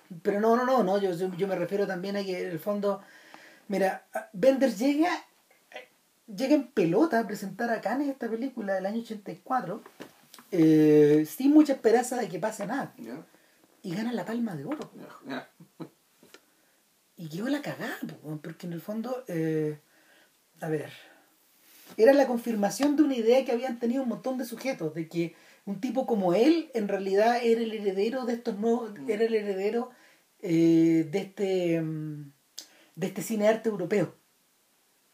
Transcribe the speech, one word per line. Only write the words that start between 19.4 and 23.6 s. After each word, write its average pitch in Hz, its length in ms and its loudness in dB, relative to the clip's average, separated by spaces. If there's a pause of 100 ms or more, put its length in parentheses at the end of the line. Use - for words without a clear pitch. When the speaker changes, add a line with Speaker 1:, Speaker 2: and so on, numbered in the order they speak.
Speaker 1:
a 170 80 -8
ver, 151 240 -4 (1040)
era 247 160 8
la 277 140 6
confirmación 240 680 0
de 311 60 6
una 277 140 4
idea 240 300 4
que 269 60 -2
habían 240 260 -4